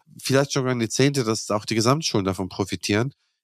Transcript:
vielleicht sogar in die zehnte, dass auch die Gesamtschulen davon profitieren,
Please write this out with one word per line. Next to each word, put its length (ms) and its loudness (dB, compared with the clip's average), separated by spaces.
vielleicht 320 2
sogar 200 0
in 80 -2
die 100 0
zehnte, 340 2
dass 280 -2
auch 140 -2
die 100 -2
Gesamtschulen 500 2
davon 240 -2
profitieren, 640 -2